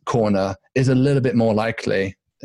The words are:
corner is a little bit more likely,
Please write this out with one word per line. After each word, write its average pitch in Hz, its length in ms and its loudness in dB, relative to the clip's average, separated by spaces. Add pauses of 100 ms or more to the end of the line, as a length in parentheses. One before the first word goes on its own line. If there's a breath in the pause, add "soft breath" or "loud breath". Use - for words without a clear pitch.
corner 101 500 0 (200)
is 131 140 2
a 135 60 2
little 131 280 2
bit 127 120 0
more 113 200 2
likely, 104 600 -2 (300)